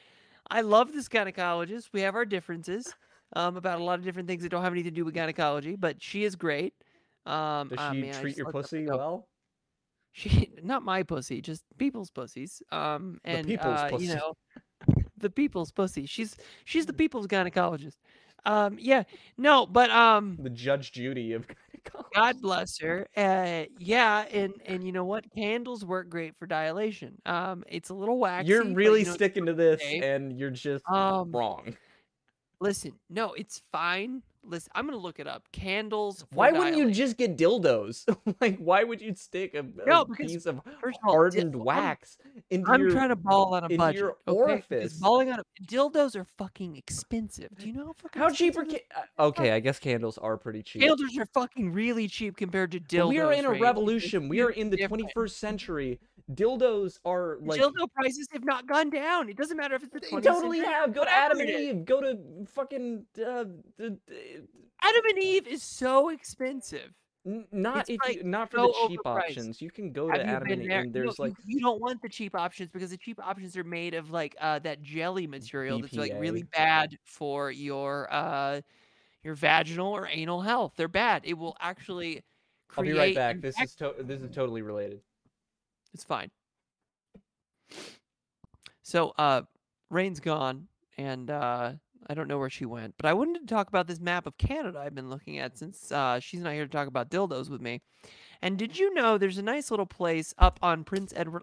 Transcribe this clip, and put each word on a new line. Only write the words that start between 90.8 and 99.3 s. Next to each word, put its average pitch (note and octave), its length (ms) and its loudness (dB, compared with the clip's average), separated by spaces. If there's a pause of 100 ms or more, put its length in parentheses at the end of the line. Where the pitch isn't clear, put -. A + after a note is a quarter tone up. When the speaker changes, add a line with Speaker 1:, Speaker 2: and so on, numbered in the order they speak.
Speaker 1:
and, C3 340 -8
uh, B2 420 -2 (340)
I D3 80 -8
don't D3+ 140 -6
know C#3+ 100 -2
where C3+ 120 -4
she - 140 -10
went, A2+ 320 -10
but - 100 -2
I D3+ 60 6
wanted D#4 280 0
to C#4+ 60 -14
talk G#3 220 -2
about F3+ 180 0
this E3 140 -8
map F3 260 -2
of C#3+ 120 -12
Canada B3+ 400 -2
I've C#3+ 160 -10
been C3 160 -10
looking D3 280 -10
at B2+ 200 -8
since, - 340 -14
uh, C3 260 2
she's F3 220 -10
not E3 140 -6
here D3+ 100 -4
to C3+ 60 -8
talk C#3+ 180 -4
about B2+ 220 -4
dildos D#3+ 400 -2
with C3 100 -10
me. A#2+ 220 -8 (600)
And F#3 160 -2
did A3+ 200 -6
you G4 160 4
know A3+ 240 4
there's F#3+ 200 0